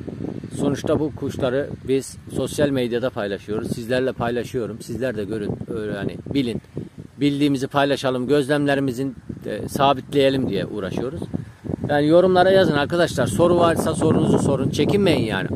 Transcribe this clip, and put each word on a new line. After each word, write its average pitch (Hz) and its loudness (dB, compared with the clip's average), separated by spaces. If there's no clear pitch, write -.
Sonuçta 143 0
bu 147 -4
kuşları 135 -4
biz 131 -2
sosyal 139 0
medyada 123 0
paylaşıyoruz. 104 -4
Sizlerle 127 -2
paylaşıyorum. 117 -4
Sizler 117 -4
de 104 -4
görün, 101 -4
öyle 107 -6
hani 98 -6
bilin. 123 -2
Bildiğimizi 143 2
paylaşalım, 131 0
gözlemlerimizin, 139 0
e, 107 -6
sabitleyelim 135 2
diye 95 -2
uğraşıyoruz. 104 -6
Yani 147 2
yorumlara 180 6
yazın 185 6
arkadaşlar. 143 0
Soru 175 4
varsa 165 2
sorunuzu 156 4
sorun. 135 0
Çekinmeyin 160 4
yani. 95 -2